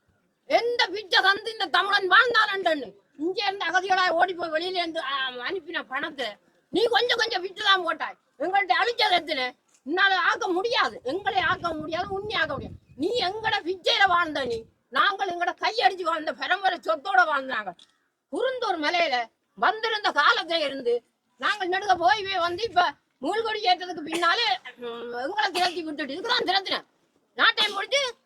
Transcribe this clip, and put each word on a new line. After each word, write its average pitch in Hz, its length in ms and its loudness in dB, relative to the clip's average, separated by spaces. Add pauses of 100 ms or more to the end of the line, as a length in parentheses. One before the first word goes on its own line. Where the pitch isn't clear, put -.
(500)
எந்த 466 360 2
பிச்சை 392 340 0
தந்து 415 300 2
இந்த 415 180 -4
தமிழன் 392 400 2
வாழ்ந்தான் 440 440 6
அண்டன்னு. 320 360 -2 (300)
இங்க 359 220 -2
இருந்து 392 260 -2
அகதிகளாய் 370 500 2
ஓடி 370 180 4
போய் 330 200 -4
வெளியில 359 260 -2
இருந்து, 330 220 -4
ஆ, 269 120 -4 (280)
அனுப்பின 311 420 -6
பணத்தை 269 440 -6 (440)
நீ 359 140 2
கொஞ்சம் 466 340 2
கொஞ்சம் 427 240 -2
பிச்சை 403 200 -10
தான் 381 200 4
போட்டாய். 285 320 -4 (220)
எங்கள்கிட்ட 349 400 0
அழிச்சது 427 380 2
எத்தனை? 294 300 -2 (400)
உன்னால 381 360 2
ஆக்க 427 260 0
முடியாது, 381 560 0
எங்களை 370 380 -2
ஆக்க 349 320 -2
முடியாது, 320 360 -6
உன்னை 392 260 -6
ஆக்க 311 160 0
முடியாது. - 260 -8 (180)
நீ 311 140 -2 (100)
எங்கட 415 400 -2
பிச்சையில 392 480 2
வாழ்ந்த 330 360 0
நீ, 233 140 -4 (340)
நாங்கள் 359 400 0
எங்கட 349 240 -2
கையடிச்சு 381 480 0
வாழ்ந்த 311 300 -2
பரம்பரை 359 460 0
சொத்தோட 359 460 2
வாழ்ந்தாங்க. 262 460 -2 (600)
குருந்தூர் 453 460 -2
மலையில 311 380 2 (420)
வந்திருந்த 427 540 0
காலத்தை 330 480 2
இருந்து 269 340 0 (460)
நாங்கள் 370 300 -2
நடுக 381 260 0
போய் 392 280 4
போய் 381 200 0
வந்து 349 200 -4
இப்ப 359 180 2 (400)
மூழ்கொடி 427 400 -2
ஏற்றதுக்கு 359 420 0
பின்னாலே, 349 440 2 (280)
ம், 240 420 -10
எங்களை 403 320 -2
திரட்டி 349 320 0
விட்டுட்டு 294 320 -6
இதுக்குதான் 466 340 -2
திரட்டினேன். 359 380 -2 (520)
நாட்டையும் 427 380 2
முடிச்சு 453 260 0 (240)